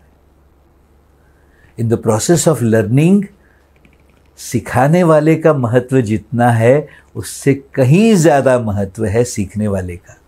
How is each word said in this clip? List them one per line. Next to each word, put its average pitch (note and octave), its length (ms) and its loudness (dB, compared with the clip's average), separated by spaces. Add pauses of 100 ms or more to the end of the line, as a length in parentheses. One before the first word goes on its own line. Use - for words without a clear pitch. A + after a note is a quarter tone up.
(1800)
in A#2 100 -2
the A2+ 160 -2
process A2 420 0
of C#3+ 160 0
learning, B2 600 2 (1120)
सिखाने C#3+ 640 0
वाले D#3 320 4
का D#3 180 2
महत्व B2+ 480 -2
जितना A#2 500 -2
है, A#2+ 360 2 (280)
उससे - 380 -4
कहीं D#3 640 2
ज्यादा C#3 440 2
महत्व G#2 460 -6
है G#2+ 180 0
सीखने G#2 440 -6
वाले F2+ 300 -6
का। - 200 -20 (100)